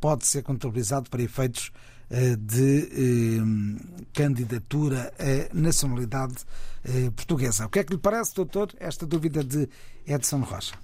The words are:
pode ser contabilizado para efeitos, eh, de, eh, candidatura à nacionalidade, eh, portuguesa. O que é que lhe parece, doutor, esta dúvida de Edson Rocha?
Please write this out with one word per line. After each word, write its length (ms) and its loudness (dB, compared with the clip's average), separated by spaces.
pode 280 2
ser 160 0
contabilizado 680 -2
para 120 -2
efeitos, 500 -2
eh, 280 4
de, 560 4
eh, 500 4
candidatura 1080 0
à 360 0
nacionalidade, 840 0
eh, 260 0
portuguesa. 560 0
O 20 -4
que 120 2
é 40 2
que 80 -4
lhe 60 0
parece, 360 0
doutor, 440 -2
esta 260 -6
dúvida 380 0
de 260 0
Edson 340 0
Rocha? 440 -6